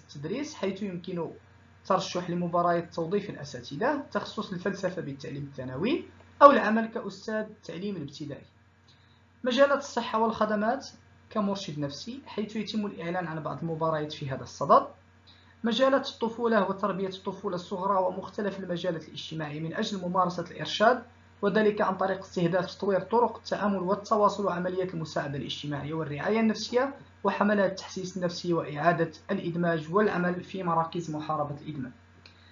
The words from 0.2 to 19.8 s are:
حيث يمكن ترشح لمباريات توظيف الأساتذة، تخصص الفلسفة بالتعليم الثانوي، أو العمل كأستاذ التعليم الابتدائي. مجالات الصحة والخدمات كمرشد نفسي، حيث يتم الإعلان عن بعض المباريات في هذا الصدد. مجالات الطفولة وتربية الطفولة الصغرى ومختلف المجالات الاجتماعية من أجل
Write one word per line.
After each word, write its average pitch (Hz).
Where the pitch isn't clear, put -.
حيث 196
يمكن 175
ترشح 180
لمباريات 175
توظيف 165
الأساتذة، 147
تخصص 208
الفلسفة 180
بالتعليم 139
الثانوي، 139
أو 285
العمل 220
كأستاذ 220
التعليم 202
الابتدائي. 139
مجالات 269
الصحة -
والخدمات 220
كمرشد 196
نفسي، 147
حيث 208
يتم 208
الإعلان 175
عن 156
بعض 147
المباريات 160
في 139
هذا 131
الصدد. 214
مجالات 254
الطفولة 226
وتربية 190
الطفولة 190
الصغرى 190
ومختلف 185
المجالات 175
الاجتماعية 151
من 160
أجل 196